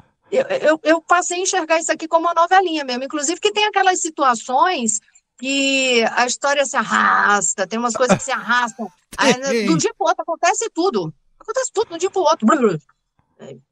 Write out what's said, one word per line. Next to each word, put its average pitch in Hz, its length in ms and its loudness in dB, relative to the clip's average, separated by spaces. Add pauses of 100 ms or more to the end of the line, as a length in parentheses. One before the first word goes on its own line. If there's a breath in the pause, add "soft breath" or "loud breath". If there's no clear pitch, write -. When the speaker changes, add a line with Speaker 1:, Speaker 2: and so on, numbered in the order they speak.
(320)
Speaker 1:
eu, 254 100 2
eu, 302 400 0
eu 320 180 2
passei 359 380 0
a 370 40 -4
enxergar 330 360 0
isso 320 140 -4
aqui 320 160 -6
como 330 180 0
uma 339 80 0
novelinha 339 480 2
mesmo. 254 220 -6
Inclusive 294 340 -4
que 415 140 0
tem 415 140 2
aquelas 381 340 2
situações 277 960 0 (400 soft breath)
que 269 680 0 (120)
a 247 100 2
história 277 400 -2
se 277 100 -8
arrasta, 202 920 0
tem 220 100 -6
umas 233 160 -2
coisas 233 240 2
que - 60 -8
se 262 80 -6
arrastam. 233 580 -4 (120)
Speaker 2:
<laughs> - 140 -20
Speaker 1:
Aí, 262 220 2
né, 254 240 -2
de 254 80 0
um 330 60 2
dia 415 200 -2
pro - 120 0
outro 349 140 -2
acontece 359 520 -2
tudo. 226 400 -2 (240)
Acontece 508 340 -6
tudo 440 180 -2
de 330 40 -10
um 330 40 -12
dia 370 120 -2
pro - 120 -2
outro. 302 220 2
Brr, 294 140 4
brr. 196 220 2 (920)